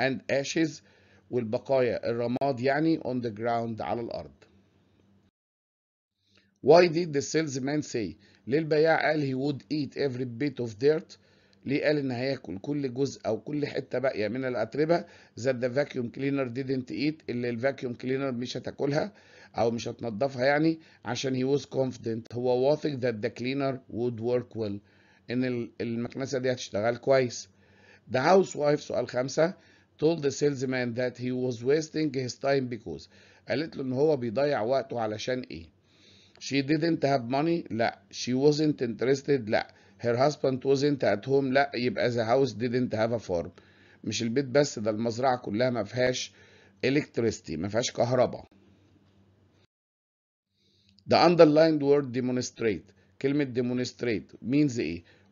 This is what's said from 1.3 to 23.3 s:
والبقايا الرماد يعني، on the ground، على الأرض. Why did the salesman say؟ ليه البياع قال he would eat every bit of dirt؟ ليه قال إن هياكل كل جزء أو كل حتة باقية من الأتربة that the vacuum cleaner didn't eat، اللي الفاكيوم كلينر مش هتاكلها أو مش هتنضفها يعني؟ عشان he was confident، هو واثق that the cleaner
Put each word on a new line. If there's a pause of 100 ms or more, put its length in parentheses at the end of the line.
والبقايا
الرماد
يعني،
on
the
ground،
على
الأرض. (2250)
Why
did
the
salesman
say؟ (320)
ليه
البياع
قال
he
would (120)
eat
every
bit
of
dirt؟ (480)
ليه
قال
إن
هياكل
كل
جزء
أو
كل
حتة
باقية
من
الأتربة (340)
that
the
vacuum
cleaner
didn't
eat،
اللي
الفاكيوم
كلينر
مش
هتاكلها (440)
أو
مش
هتنضفها
يعني؟ (260)
عشان
he
was
confident،
هو
واثق
that (100)
the
cleaner (180)